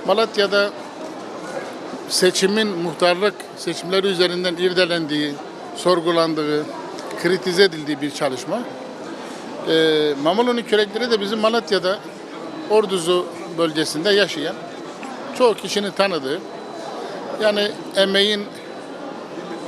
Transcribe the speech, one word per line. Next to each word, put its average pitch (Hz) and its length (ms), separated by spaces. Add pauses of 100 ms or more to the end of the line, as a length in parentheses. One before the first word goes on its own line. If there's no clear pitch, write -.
Malatya'da 202 640 (1400)
seçimin, 190 600
muhtarlık 175 680 (220)
seçimleri 180 500
üzerinden 180 500
irdelendiği, 170 800 (420)
sorgulandığı, 160 920 (560)
kritize 180 400
edildiği 151 400
bir 147 80
çalışma. 147 500 (1080)
E, 156 540
Mamulo'nun 233 400
Kürekleri 214 480
de 220 100
bizim 202 180
Malatya'da 214 600 (720)
Orduzu 180 560 (320)
bölgesinde 160 520
yaşayan, 180 440 (840)
çoğu 240 160
kişinin 202 360
tanıdığı, 170 500 (1000)
yani 208 280 (260)
emeğin 196 480 (1200)